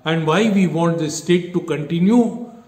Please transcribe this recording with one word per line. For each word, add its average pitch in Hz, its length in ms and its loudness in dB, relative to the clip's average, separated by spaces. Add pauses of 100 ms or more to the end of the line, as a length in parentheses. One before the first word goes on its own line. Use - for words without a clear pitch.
and 160 200 -2
why 190 240 2
we 190 180 2
want 165 320 0
the 151 100 -4
state 175 440 -2
to 175 80 -2
continue 175 880 0 (160)